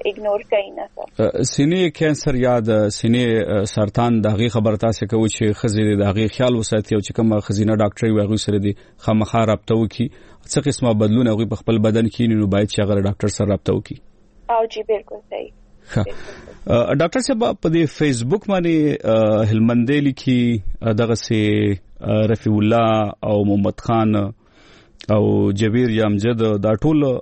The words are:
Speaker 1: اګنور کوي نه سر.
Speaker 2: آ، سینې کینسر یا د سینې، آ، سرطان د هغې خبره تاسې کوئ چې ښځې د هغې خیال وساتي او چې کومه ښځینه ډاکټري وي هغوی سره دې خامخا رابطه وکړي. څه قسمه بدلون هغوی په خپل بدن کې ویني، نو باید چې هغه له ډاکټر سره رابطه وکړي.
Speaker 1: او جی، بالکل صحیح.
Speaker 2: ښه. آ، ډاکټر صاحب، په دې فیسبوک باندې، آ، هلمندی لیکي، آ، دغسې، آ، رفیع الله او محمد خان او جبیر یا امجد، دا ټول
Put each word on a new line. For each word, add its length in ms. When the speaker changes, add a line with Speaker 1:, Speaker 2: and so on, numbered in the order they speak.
Speaker 1:
اګنور 320
کوي 320
نه 160
سر. 360
Speaker 2:
آ، 60
سینې 600
کینسر 440
یا 240
د 300
سینې، 360
آ، 140
سرطان 580
د 60
هغې 220
خبره 280
تاسې 300
کوئ 220
چې 240
ښځې 300
د 40
هغې 240
خیال 180
وساتي 380
او 60
چې 160
کومه 200
ښځینه 400
ډاکټري 340
وي 120
هغوی 140
سره 220
دې 140
خامخا 400
رابطه 360
وکړي. 320
څه 200
قسمه 260
بدلون 360
هغوی 180
په 80
خپل 240
بدن 280
کې 140
ویني، 140
نو 120
باید 220
چې 160
هغه 100
له 60
ډاکټر 260
سره 220
رابطه 240
وکړي. 240
Speaker 1:
او 140
جی، 180
بالکل 340
صحیح. 180
Speaker 2:
ښه. 80
آ، 220
ډاکټر 260
صاحب، 440
په 60
دې 180
فیسبوک 500
باندې، 560
آ، 380
هلمندی 580
لیکي، 580
آ، 80
دغسې، 880
آ، 260
رفیع 260
الله 600
او 200
محمد 360
خان 520
او 420
جبیر 380
یا 140
امجد، 580
دا 100
ټول 500